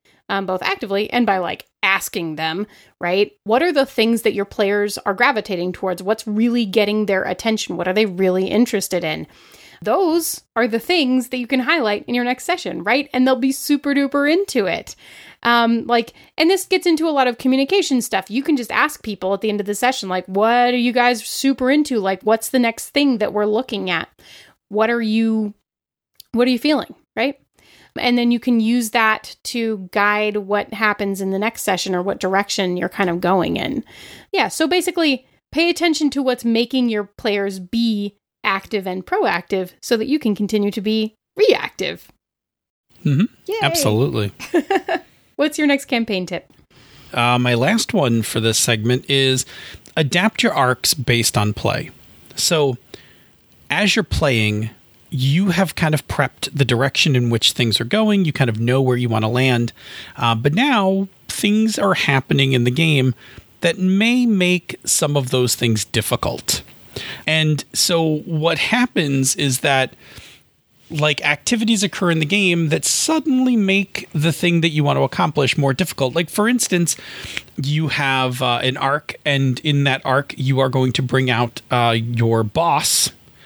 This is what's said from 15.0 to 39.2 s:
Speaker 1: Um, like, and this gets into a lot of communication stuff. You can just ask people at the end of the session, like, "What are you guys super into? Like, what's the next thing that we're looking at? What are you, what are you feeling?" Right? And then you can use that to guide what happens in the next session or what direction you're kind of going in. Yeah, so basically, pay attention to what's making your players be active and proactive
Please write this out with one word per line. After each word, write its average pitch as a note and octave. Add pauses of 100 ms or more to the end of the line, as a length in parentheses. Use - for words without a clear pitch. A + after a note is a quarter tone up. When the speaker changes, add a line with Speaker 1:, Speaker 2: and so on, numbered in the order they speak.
Speaker 1:
Um, A#3
like, A#3 (240)
and D#4+
this F#4+
gets F#4
into E4
a D4+
lot C4
of A#3+
communication C4+
stuff. -
You A#3+
can D4
just A#3
ask C#4+
people G3
at G3
the A3
end G#3
of G3+
the G#3
session, B3
like, F#3
"What A#3
are -
you A#3+
guys A#3+
super C4
into? C#4+
Like, F#3+
what's A3
the C4
next A#3
thing C#4+
that -
we're G#3
looking G#3
at? E3+ (580)
What G#3+
are A#3+
you, A3 (800)
what A#3+
are B3+
you B3
feeling?" D4 (220)
Right? B3+ (580)
And A#3+
then A#3+
you A#3+
can A#3+
use A3+
that A3
to A3
guide G#3
what G3+
happens G3+
in F#3+
the F#3+
next G#3+
session F#3+
or F3+
what F#3+
direction F#3+
you're F3
kind F#3+
of F3
going F3
in. - (500)
Yeah, D4
so -
basically, E4 (260)
pay E4+
attention D#4+
to C#4
what's B3+
making A#3
your G#3
players G3+
be G#3 (300)
active G3
and F#3
proactive F#3